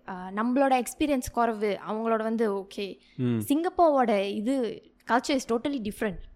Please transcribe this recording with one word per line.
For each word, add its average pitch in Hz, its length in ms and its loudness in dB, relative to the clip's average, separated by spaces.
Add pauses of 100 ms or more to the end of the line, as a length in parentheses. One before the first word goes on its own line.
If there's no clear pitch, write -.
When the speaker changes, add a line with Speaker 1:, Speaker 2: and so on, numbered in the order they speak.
Speaker 1:
ஆ, 185 220 -10
நம்மளோட 247 520 2
எக்ஸ்பீரியன்ஸ் 277 480 -2
குறைவு, 214 480 0 (100)
அவங்களோட 220 340 0
வந்து 226 300 0
ஓகே. 196 460 -8 (180)
Speaker 2:
ம். 120 300 0
Speaker 1:
சிங்கப்பூரோட 285 760 4
இது 214 600 -4 (240)
culture 247 240 2
is 269 160 2
totally 233 440 -2
different. 202 260 -4 (180)